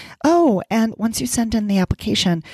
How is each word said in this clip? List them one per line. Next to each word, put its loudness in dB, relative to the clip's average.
"Oh, 4
and 0
once -4
you -6
send -2
in 0
the 2
application, 0